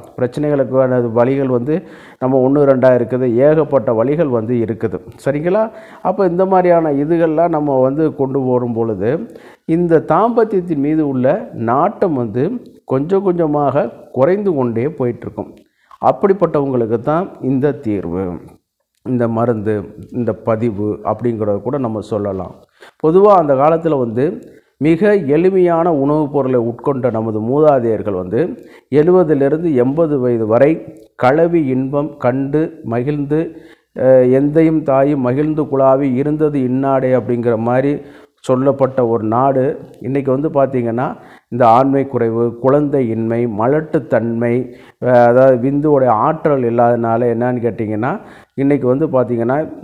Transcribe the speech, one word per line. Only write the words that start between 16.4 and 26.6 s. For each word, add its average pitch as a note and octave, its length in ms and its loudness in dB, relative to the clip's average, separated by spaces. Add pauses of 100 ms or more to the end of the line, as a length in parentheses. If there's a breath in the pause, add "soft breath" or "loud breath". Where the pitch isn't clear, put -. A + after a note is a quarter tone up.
தான் D#3 300 -4 (100)
இந்த C3 320 0
தீர்வு, F#2+ 500 -6 (840)
இந்த A#2+ 220 0
மருந்து, A2 460 -2 (360)
இந்த A#2 220 -4
பதிவு G#2+ 720 -4
அப்படிங்கிறத G#2+ 580 -4
கூட C3+ 160 -6
நம்ம A2 220 -6
சொல்லலாம். G2 540 -6 (420 loud breath)
பொதுவா F#3+ 380 4
அந்த D3+ 200 2
காலத்துல D#3 440 2
வந்து A#2+ 260 -2 (520 loud breath)
மிக E3+ 380 2 (120)
எளிமையான F3 680 2
உணவுப் D3 380 0
பொருளை C3 280 0